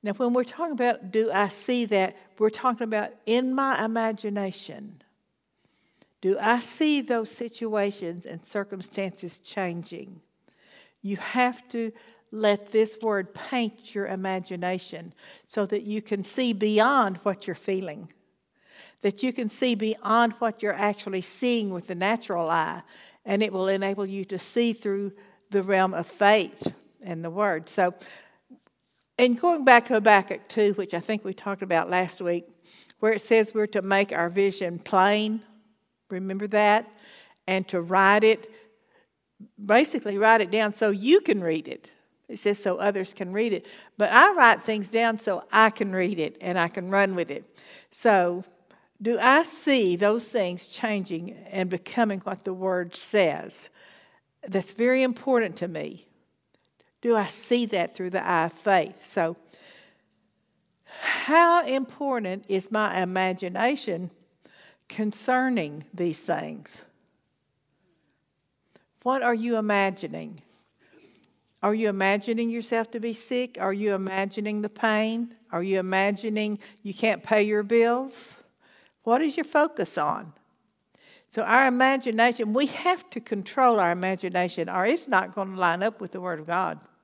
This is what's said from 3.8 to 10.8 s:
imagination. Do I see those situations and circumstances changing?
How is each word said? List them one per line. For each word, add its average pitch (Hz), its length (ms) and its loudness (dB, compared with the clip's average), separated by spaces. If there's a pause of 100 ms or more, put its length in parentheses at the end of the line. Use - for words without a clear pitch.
imagination. 208 1160 -6 (1200)
Do 196 180 0
I 226 200 2
see 294 420 0
those 226 300 -4
situations 202 960 -6
and - 180 -14
circumstances 196 920 -8
changing? 175 840 -10 (800)